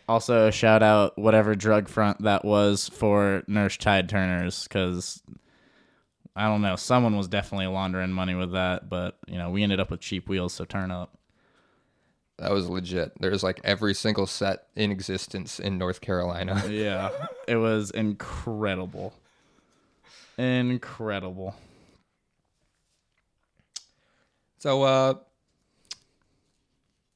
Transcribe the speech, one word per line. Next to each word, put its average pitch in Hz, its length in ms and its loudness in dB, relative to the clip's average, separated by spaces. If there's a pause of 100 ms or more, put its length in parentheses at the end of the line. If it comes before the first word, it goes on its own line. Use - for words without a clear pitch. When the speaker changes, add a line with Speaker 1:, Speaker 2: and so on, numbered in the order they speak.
Speaker 1:
Also, 113 420 4
shout 110 320 6
out 107 360 6
whatever 107 360 6
drug 104 340 2
front 104 340 0
that 104 220 2
was 101 460 4
for 101 560 2
Nurse 104 320 0
Tide 95 320 2
Turners, 90 580 -2
'cause, 90 540 -4 (1120)
I 104 120 0
don't 104 120 2
know, 98 160 0
someone 120 400 2
was 95 120 -2
definitely 98 400 -2
laundering 92 440 -2
money 92 220 -2
with 90 180 -4
that, 92 380 -2
but, 90 260 -4 (100)
you 87 120 -10
know, 87 100 -6
we 95 140 0
ended 98 180 2
up 95 100 -2
with 87 100 -8
cheap - 280 -8
wheels, 90 240 -2
so 85 140 -10
turn 95 240 -6
up. 90 260 -10 (1200)
Speaker 2:
That - 120 -4
was 98 180 0
legit. 90 520 -6
There's, 95 240 -2
like, 92 180 -2
every 101 320 0
single 101 320 -2
set - 480 -4
in 104 160 0
existence 95 720 -8
in 95 180 -4
North 92 220 -4
Carolina. 92 640 -2
<laughs> - 20 -8
Speaker 1:
Yeah, 101 420 -4 (360)
it 117 80 0
was 110 380 0
incredible. 101 1200 -6 (1200)
Incredible. 110 1200 -4 (3000)
Speaker 2:
So, 135 240 2
uh, 131 320 4 (2000)